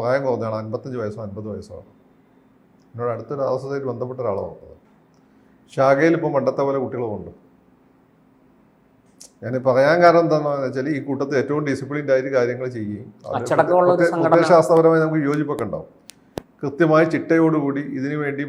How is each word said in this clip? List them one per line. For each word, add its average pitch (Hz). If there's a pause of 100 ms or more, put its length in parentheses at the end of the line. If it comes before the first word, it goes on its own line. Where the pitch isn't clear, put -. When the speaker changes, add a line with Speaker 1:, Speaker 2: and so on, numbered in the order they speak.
Speaker 1:
പ്രായം 123
കുറഞ്ഞ 113
ആൾ 110
അൻപത്തഞ്ച് 120
വയസ്സോ 107
അൻപത് 101
വയസ്സോ 95
ആണ്. - (1000)
എന്നോട് 120
അടുത്തൊരു 117
ആർ 123
എസ് 131
എസ് 139
ആയിട്ട് 139
ബന്ധപ്പെട്ട 127
ഒരാളാണ് 98
പറഞ്ഞത്. - (960)
ശാഖയിൽ 139
ഇപ്പോൾ 160
പണ്ടത്തെ 131
പോലെ 139
കുട്ടികളുമുണ്ട്. 113 (2000)
ഞാൻ 110 (140)
പറയാൻ 135
കാരണം 170
എന്താണെന്ന് 147
വെച്ചാൽ 131
ഈ - (100)
കൂട്ടത്തിൽ 139
ഏറ്റവും 147
ഡിസിപ്ലിൻഡ് 139
ആയിട്ട് 131
കാര്യങ്ങൾ 123 (100)
ചെയ്യുകയും 104 (160)
അത് -
Speaker 2:
അച്ചടക്കമുള്ള 180
ഒരു 175
Speaker 1:
പ്രത്യ-, 170
Speaker 2:
സംഘടന. 165
Speaker 1:
പ്രത്യയശാസ്ത്രപരമായി 165
നമുക്ക് 156
യോജിപ്പൊക്കെ 143
ഉണ്ടാവും. 80 (720)
കൃത്യമായ 156 (100)
ചിട്ടയോടുകൂടി 151 (160)
ഇതിനു 139
വേണ്ടി 139